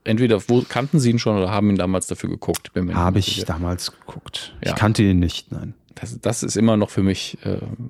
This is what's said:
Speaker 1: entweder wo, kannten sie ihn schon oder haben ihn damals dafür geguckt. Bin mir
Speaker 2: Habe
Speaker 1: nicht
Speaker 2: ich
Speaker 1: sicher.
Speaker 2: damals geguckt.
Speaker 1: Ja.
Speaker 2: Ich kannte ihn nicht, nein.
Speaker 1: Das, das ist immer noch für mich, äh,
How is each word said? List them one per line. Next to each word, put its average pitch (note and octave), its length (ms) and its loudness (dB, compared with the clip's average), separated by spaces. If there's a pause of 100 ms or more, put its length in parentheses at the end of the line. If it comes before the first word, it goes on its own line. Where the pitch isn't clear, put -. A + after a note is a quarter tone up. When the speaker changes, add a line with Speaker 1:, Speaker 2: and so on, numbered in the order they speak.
Speaker 1:
entweder A2 460 2
wo, B2 180 6
kannten C#3+ 320 0
sie A#2+ 100 4
ihn A#2 100 2
schon A2 180 0
oder F#2 120 2
haben G#2 200 2
ihn G2 80 4
damals F#2 300 0
dafür - 220 -6
geguckt. - 440 -6
Bin F#2 120 -2
mir F2 100 -4
Speaker 2:
Habe F2 200 2
Speaker 1:
nicht G2 140 2
Speaker 2:
ich - 60 -4
Speaker 1:
sicher. F#2+ 120 -4
Speaker 2:
damals F2 440 -4
geguckt. - 600 -14 (100)
Speaker 1:
Ja. - 80 0
Speaker 2:
Ich - 40 -2
kannte G#2+ 260 2
ihn G2 180 6
nicht, - 320 -2
nein. - 220 -10 (220)
Speaker 1:
Das, A#2 260 -12
das A2 220 -2
ist - 120 -4
immer A2 220 4
noch G#2 120 2
für G#2 140 0
mich, - 400 -2
äh, G2 140 -4 (320)